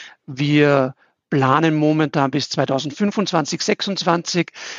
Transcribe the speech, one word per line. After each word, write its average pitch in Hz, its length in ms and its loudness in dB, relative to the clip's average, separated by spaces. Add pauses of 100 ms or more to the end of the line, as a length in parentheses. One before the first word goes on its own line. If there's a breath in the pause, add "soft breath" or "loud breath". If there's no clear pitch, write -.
(260 loud breath)
Wir 143 680 2 (340)
planen 147 460 2
momentan 151 560 2
bis 139 180 -4
zweitausendfünfundzwanzig, 156 1120 -2
sechsundzwanzig. 175 920 -2 (260 loud breath)